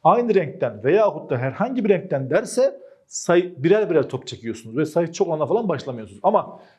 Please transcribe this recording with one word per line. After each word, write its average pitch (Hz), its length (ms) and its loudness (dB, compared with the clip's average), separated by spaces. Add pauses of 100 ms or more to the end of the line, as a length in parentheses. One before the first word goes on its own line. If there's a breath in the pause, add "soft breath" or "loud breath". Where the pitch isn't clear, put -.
aynı 220 300 4
renkten 135 500 -2
veyahut 202 460 2
da 131 80 -2
herhangi 202 460 -4
bir 214 40 0
renkten 139 420 0
derse 240 500 0 (260 loud breath)
sayı, 175 560 0
birer 190 280 4
birer 156 180 2
top - 180 -8
çekiyorsunuz 110 500 -10
ve 156 100 0
sayı 165 260 -2
çok 185 160 -2
olana 151 180 -2
falan 208 220 -2
başlamıyorsunuz. 120 540 -8
Ama - 380 0 (180 loud breath)